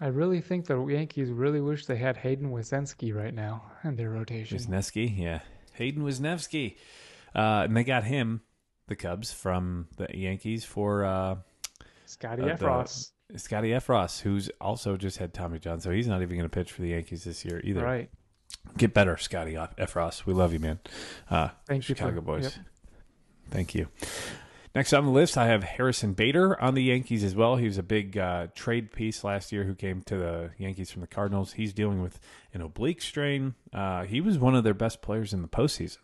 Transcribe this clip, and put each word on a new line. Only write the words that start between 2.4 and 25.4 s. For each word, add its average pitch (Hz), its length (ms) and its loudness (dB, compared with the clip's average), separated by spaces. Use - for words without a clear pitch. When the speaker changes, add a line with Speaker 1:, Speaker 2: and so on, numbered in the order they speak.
Speaker 1:
Wesneski 123 600 -4
right 107 200 -4
now 110 300 -6
in 151 140 -4
their 113 120 -2
rotation. 110 480 -6
Speaker 2:
Wesneski, 107 600 -2
yeah. 82 220 -2
Hayden 143 300 -4
Wesneski. 143 760 -2
Uh, 107 300 4
and 110 100 2
they 117 80 6
got 123 220 2
him, 113 360 0
the 101 80 -4
Cubs, 92 380 -6
from 90 540 -2
the 95 160 -6
Yankees 98 500 -4
for, 104 400 0
uh, 95 320 2
Speaker 1:
Scotty 120 380 -6
Speaker 2:
uh, - 20 0
the 156 80 2
Speaker 1:
Effross. 127 460 0
Speaker 2:
Scotty 110 360 -2
Effross, 113 500 2
who's 101 280 0
also 101 340 -2
just 95 220 -4
had 87 160 -6
Tommy 85 260 -6
John, 85 220 -4
so 90 100 -2
he's 117 160 0
not 95 140 2
even 90 160 -2
gonna 85 120 0
pitch 90 220 -4
for - 100 -10
the 87 80 -2
Yankees 85 360 -6
this 85 180 -10
year 87 220 -6
either. 98 180 0
Speaker 1:
Right. 120 260 -2
Speaker 2:
Get 202 160 6
better, 92 240 6
Scotty 80 400 -6
Eff-, 80 180 -6
Effross. 85 500 -2
We 95 80 2
love 90 200 6
you, 80 60 -2
man. 80 200 -2
Uh, 78 200 2
Speaker 1:
Thank 135 220 -2
you 135 40 0
for - 60 0
Speaker 2:
Chicago 85 220 -2
boys. 117 340 -2
Speaker 1:
Yep. - 100 -16
Speaker 2:
Thank 92 240 -2
you. 80 140 -2
Next 135 180 4
on 143 120 6
the 135 60 4
list, 147 240 6
I 120 120 6